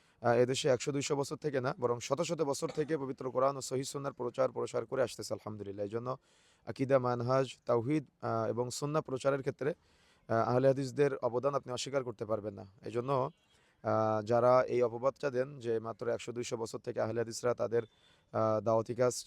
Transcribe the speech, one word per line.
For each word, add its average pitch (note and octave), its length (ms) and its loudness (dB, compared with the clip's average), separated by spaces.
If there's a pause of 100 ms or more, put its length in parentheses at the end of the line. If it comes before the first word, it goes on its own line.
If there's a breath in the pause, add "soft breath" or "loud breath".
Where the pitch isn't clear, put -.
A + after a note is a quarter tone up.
(220 soft breath)
আহ, A#2+ 120 4
এদেশে B2+ 360 2
একশো C3 220 0
দুইশো C#3 240 -2
বছর C#3 200 -2
থেকে C3+ 260 -2
না, C3 180 -2
বরং A#2+ 200 0
শত C#3+ 220 -2
শত D#3+ 200 -2
বছর C#3+ 260 -2
থেকে D#3 300 -2
পবিত্র C3 340 -6
কোরআন C3+ 260 2
ও C3 40 -8
সহিহ C3 220 -4
সুন্নাহর C#3 300 -8
প্রচার B2 380 -2
প্রসার A#2+ 340 -4
করে C3 180 -2
আসতেছে A2 300 -6
আলহামদুলিল্লাহ। G2+ 500 -8
এই G2+ 60 -4
জন্য B2 280 -6 (480 soft breath)
আকীদা, C3 340 2
মানহাজ, B2 680 2
তাওহীদ, B2 400 0 (160)
আহ, A2+ 280 0
এবং A#2+ 200 -2
সুন্নাহ D3 320 -2
প্রচারের C3+ 380 0
ক্ষেত্রে, C3 300 -4
আহ, - 800 -2
আহলে B2+ 180 4
হাদিসদের C3+ 500 2
অবদান B2 380 0
আপনি C3+ 180 -4
অস্বীকার C3 300 -2
করতে A#2 220 -8
পারবেন G#2 280 -4
না। G2 120 -14 (200)
এই A2 60 -10
জন্য, C3 400 0 (520 soft breath)
আহ, G#2+ 420 2
যারা B2 380 6
এই A#2+ 200 2
অপবাদটা A#2+ 460 0
দেন C3+ 300 -2
যে A2+ 200 0
মাত্র A2+ 280 -8
একশো A#2 240 -4
দুইশো A#2 260 -6
বছর A2+ 200 -6
থেকে A2+ 240 -6
আহলে A2 180 -2
হাদিসরা A#2 340 -2
তাদের, A#2 300 0
আহ, - 800 -2
দাওয়াতি A2+ 340 2
কাজ B2 320 2